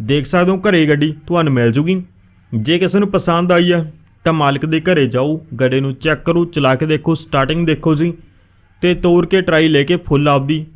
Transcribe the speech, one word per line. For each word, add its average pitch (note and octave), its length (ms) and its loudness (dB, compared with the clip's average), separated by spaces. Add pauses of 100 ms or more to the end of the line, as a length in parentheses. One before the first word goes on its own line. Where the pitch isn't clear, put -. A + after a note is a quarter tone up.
ਦੇਖ C#3 240 -2
ਸਕਦੇ F3+ 260 0
ਹੋ, F#3+ 80 0
ਘਰੇ F#3 280 2
ਗੱਡੀ D3+ 240 0 (160)
ਤੁਹਾਨੂੰ E3 260 0
ਮਿਲ A#2 180 2
ਜੂਗੀ। D#3 240 0 (560)
ਜੇ A#2+ 280 -2
ਕਿਸੇ F#3 200 0
ਨੂੰ G3+ 100 0
ਪਸੰਦ F3+ 420 0
ਆਈ F3 220 2
ਹੈ E3+ 80 0 (440)
ਤਾਂ E3 80 2
ਮਾਲਕ C#3+ 320 0
ਦੇ D#3+ 160 -2
ਘਰੇ D#3+ 260 2
ਜਾਓ, C3+ 320 -2 (140)
ਗੱਡੀ C3 260 0
ਨੂੰ C3+ 160 -4
ਚੈੱਕ D#3 300 -6
ਕਰੋ, E3+ 220 0
ਚਲਾ C#3 280 0
ਕੇ D#3 100 -2
ਦੇਖੋ, D#3 300 0
ਸਟਾਰਟਿੰਗ D3+ 520 -2
ਦੇਖੋ D#3 280 0
ਜੀ, E3 160 0 (680)
ਤੇ F3+ 140 2
ਤੋਰ F3 300 2
ਕੇ F#3+ 160 0
ਟਰਾਈ D#3+ 260 2
ਲੈ C#3+ 160 2
ਕੇ F3 160 0
ਫੁੱਲ D3 280 0
ਆਪਦੀ C#3+ 380 0 (100)